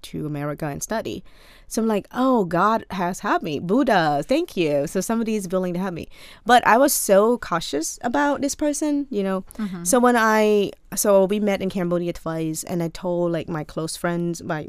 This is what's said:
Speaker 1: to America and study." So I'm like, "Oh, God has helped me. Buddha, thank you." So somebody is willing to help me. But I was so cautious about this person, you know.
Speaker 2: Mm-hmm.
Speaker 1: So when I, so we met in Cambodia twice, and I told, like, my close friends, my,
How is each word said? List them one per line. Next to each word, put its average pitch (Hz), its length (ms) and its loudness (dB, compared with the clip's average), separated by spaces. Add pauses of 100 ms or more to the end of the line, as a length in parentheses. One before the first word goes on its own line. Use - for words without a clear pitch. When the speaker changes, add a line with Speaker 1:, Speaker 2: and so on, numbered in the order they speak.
Speaker 1:
to 156 240 -10
America 147 400 -6
and 143 180 -8
study." 196 400 -6 (460)
So - 120 -2
I'm 220 60 0
like, 214 240 -2
"Oh, 247 320 2
God 185 460 0
has 185 320 -4
helped 311 240 -2
me. 151 140 -4
Buddha, 180 680 2
thank 330 300 -2
you." 147 280 2
So 190 140 -4
somebody 226 380 -2
is 190 100 -6
willing 185 260 -2
to 175 60 -4
help 190 140 -4
me. - 160 -10 (360)
But 240 220 6
I 208 100 8
was 277 140 6
so 214 460 4
cautious - 640 -4
about 285 400 0
this 277 120 -2
person, 294 560 -2
you 202 140 -4
know. 190 220 -4 (120)
Speaker 2:
Mm-hmm. 185 280 -8
Speaker 1:
So 254 120 4
when 240 200 6
I, 214 540 4 (220)
so 202 300 4
we 202 160 0
met 196 220 0
in 185 80 -2
Cambodia 175 420 -2
twice, 160 540 -6
and 170 180 -4
I 165 60 -4
told, 175 420 -2
like, 165 160 -4
my 156 160 -6
close 160 320 -8
friends, 170 480 -4
my, 156 260 -6